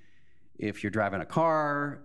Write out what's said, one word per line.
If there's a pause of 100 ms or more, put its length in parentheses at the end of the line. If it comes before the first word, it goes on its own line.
(580)
if
you're
driving
a
car,